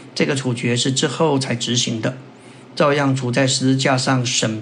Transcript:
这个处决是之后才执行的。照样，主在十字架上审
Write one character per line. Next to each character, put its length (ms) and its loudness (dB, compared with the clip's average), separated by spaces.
这 120 0
个 80 0
处 180 -2
决 240 0
是 140 0
之 160 0
后 320 2
才 160 -2
执 220 -2
行 240 -2
的。 160 -4
照 180 4
样， 220 2
主 160 -2
在 160 2
十 200 0
字 100 4
架 200 2
上 300 0
审 360 -2